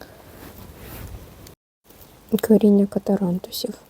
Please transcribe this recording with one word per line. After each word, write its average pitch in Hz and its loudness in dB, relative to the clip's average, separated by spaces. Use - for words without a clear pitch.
Коріння 202 6
катарантусів 196 -4